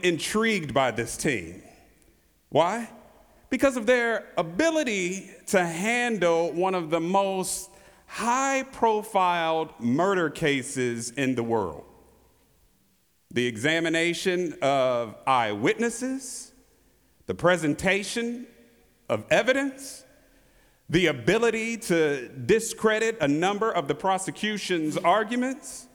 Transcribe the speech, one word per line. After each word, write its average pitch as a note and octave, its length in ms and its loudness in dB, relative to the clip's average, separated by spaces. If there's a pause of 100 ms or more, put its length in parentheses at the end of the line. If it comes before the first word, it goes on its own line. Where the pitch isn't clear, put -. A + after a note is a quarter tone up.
intrigued F3+ 720 0
by C3 180 2
this A2 260 -4
team. F#2+ 440 -2 (840)
Why? F#3 420 0 (600)
Because C4 260 2
of A3+ 100 -6
their A#3 420 2 (100)
ability F#3+ 920 0 (180)
to F#3+ 180 4
handle F3 880 0
one F#3 200 0
of E3+ 160 -2
the D#3 120 0
most F#3+ 680 0 (360)
high-profile G#3+ 1700 0
murder E3 520 2
cases B2 800 -2
in C3 240 0
the A#2 80 0
world. G#2 400 -2 (1500)
The B2 140 0
examination E3 1160 0
of B2+ 560 2 (100)
eyewitnesses, G#3 1300 0 (760)
the F#2+ 80 -4
presentation F#3+ 1120 0 (600)
of A2 220 -2
evidence, C4+ 720 0 (840)
the E3+ 180 2
ability A3 720 0
to D3+ 520 0
discredit A3 920 0
a D3 60 2
number F#3+ 440 0
of E3+ 160 -2
the D#3+ 80 0
prosecution's F#3 1000 -2
arguments A3+ 960 0